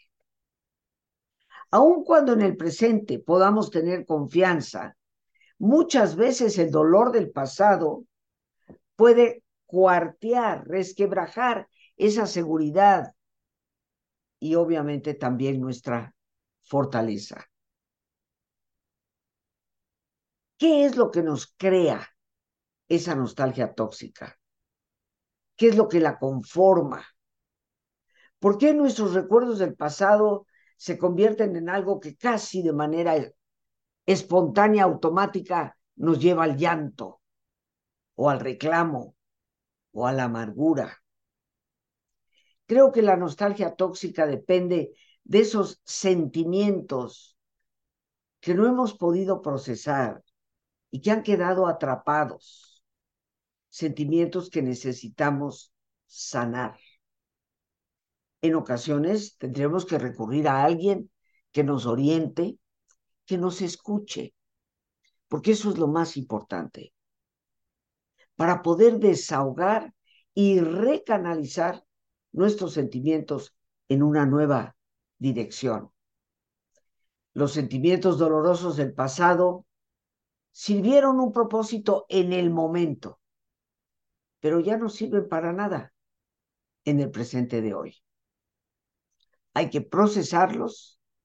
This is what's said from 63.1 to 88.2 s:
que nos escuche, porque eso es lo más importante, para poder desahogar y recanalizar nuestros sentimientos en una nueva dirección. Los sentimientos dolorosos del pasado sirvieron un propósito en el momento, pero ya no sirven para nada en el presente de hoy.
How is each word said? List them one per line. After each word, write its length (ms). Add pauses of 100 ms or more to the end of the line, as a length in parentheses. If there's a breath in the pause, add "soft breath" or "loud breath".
que 120
nos 240
escuche, 720 (920)
porque 240
eso 180
es 80
lo 100
más 300
importante, 760 (1400)
para 260
poder 360
desahogar 960 (400)
y 280
recanalizar 1200 (480)
nuestros 420
sentimientos 840 (340)
en 140
una 220
nueva 500 (420)
dirección. 760 (1400)
Los 180
sentimientos 640
dolorosos 600
del 160
pasado 720 (880)
sirvieron 680
un 140
propósito 760
en 240
el 180
momento, 720 (1200)
pero 220
ya 160
no 120
sirven 380
para 240
nada 420 (920)
en 160
el 100
presente 500
de 120
hoy. 280 (1500)